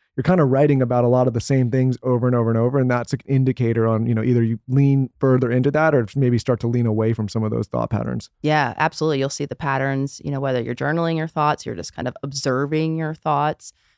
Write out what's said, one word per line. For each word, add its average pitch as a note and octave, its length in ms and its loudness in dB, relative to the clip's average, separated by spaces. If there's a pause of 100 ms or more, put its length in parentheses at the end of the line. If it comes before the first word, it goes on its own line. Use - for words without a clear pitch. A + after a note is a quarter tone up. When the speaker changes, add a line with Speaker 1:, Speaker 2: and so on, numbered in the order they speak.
(160)
Speaker 1:
you're C3+ 80 -4
kinda F3 200 4
writing C3+ 380 4
about B2 220 2
a A#2+ 40 4
lot B2+ 200 4
of A#2+ 60 0
the A#2 60 0
same B2+ 300 0
things C3 320 2
over B2 240 0
and B2 80 2
over A#2 160 2
and A2+ 80 2
over. B2 220 2
And B2+ 100 2
that's B2 220 -2
an A#2+ 140 -4
indicator B2+ 600 2
on, A2+ 200 0
you A#2 100 0
know, A2 80 -2
either A#2+ 180 2
you A2+ 240 0
lean C#3 440 2 (100)
further C3 280 4
into B2+ 220 2
that D#3 240 2
or A#2+ 220 2
maybe B2 220 2
start A#2 200 0
to - 80 -4
lean A#2+ 200 0
away A2 260 2
from G#2+ 160 -4
some A2 160 -2
of G#2+ 80 -2
those A2+ 160 -2
thought - 220 -4
patterns. A#2+ 380 -4 (140)
Speaker 2:
Yeah, D3+ 360 0
absolutely. D3+ 420 -2
You'll C3+ 80 -2
see - 160 -6
the - 100 -10
patterns, C3+ 680 -4
you C#3+ 80 -6
know, C3+ 80 -4
whether C3+ 200 -2
you're A#2 140 -6
journaling E3 420 -2
your D#3+ 120 -4
thoughts, D3+ 360 -2
you're A2+ 120 -8
just - 180 -12
kind B2 140 -6
of B2 160 -8
observing C#3+ 720 -2
your D#3+ 180 -6
thoughts. D3+ 580 -4 (240)